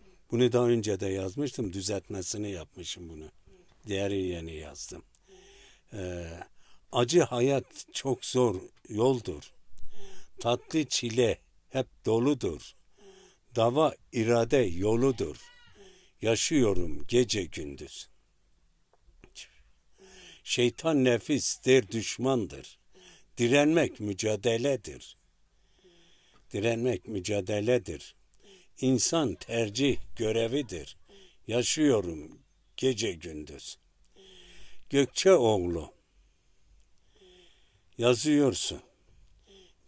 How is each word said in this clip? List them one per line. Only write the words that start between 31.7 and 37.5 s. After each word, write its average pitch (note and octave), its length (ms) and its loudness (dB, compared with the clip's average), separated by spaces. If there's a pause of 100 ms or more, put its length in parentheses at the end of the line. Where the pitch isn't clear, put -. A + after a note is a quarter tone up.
gece A2+ 360 -2
gündüz. D2+ 640 -12 (1120)
Gökçeoğlu. A2 1000 4 (2000)